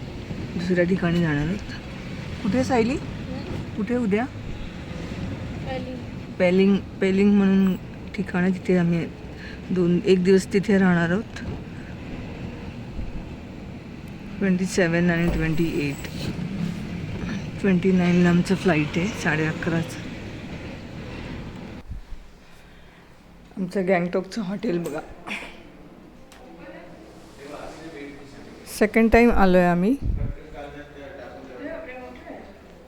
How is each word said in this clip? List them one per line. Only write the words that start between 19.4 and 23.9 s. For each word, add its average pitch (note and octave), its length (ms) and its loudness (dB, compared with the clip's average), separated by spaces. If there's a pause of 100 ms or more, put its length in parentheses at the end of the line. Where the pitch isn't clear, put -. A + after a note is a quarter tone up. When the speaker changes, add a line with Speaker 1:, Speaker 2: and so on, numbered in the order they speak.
Speaker 1:
अकराचं. E3 520 -2 (3500)
आमचं F#3 320 -2
गँगटॉकचं F#3 540 0